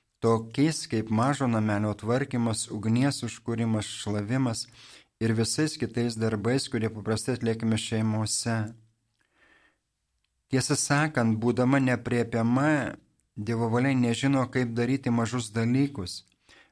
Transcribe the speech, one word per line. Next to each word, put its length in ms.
tokiais 640
kaip 220
mažo 400
namelio 480
tvarkymas, 720
ugnies 560
užkūrimas, 640
šlavimas 680
ir 120
visais 480
kitais 400
darbais, 480
kurie 240
paprastai 460
atliekami 420
šeimose. 800
Tiesą 240
sakant, 640
būdama 400
nepriepiama, 1200
Dievo 320
valia 240
nežino, 560
kaip 240
daryti 400
mažus 400
dalykus, 680